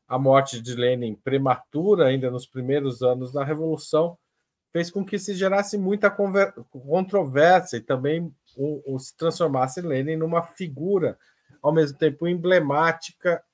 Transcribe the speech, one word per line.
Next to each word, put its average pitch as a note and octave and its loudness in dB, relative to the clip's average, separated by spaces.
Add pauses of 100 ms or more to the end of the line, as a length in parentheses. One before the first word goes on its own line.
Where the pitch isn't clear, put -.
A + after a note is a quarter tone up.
A B2+ -2
morte C3+ 2
de A#2+ -10
Lenin, B2 0
prematura C#3 0
ainda C3 0
nos B2 -8
primeiros C3 -4
anos B2+ 0
da C#3+ -2
Revolução, D#3 -2 (560)
fez E3+ -4
com G3 -4
que G3+ -6
se G3+ -6
gerasse G3 0
muita G3+ 2
conver-, G3 0 (160)
controvérsia E3 2
e A2 -8
também D3 -2 (240)
o, C#3 -6
o, C3 -4
se - -14
transformasse D#3 0
Lenin D#3 -2
numa E3 0
figura, E3 -2 (460)
ao D3 2
mesmo D3+ 2
tempo D#3 0
emblemática E3 0 (100)